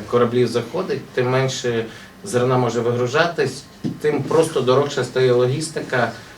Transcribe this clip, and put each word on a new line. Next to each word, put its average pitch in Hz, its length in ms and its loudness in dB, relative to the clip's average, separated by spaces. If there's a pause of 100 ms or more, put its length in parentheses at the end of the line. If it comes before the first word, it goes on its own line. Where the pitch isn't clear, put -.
(100)
кораблів 120 380 4
заходить, 165 520 -4 (140)
тим 127 160 0
менше 127 540 0 (400)
зерна 123 340 2
може 117 220 0
вигружатись, 123 840 0 (380)
тим 147 280 0
просто 160 320 2
дорожча 127 440 2
стає 127 280 2
логістика, 123 800 0 (280)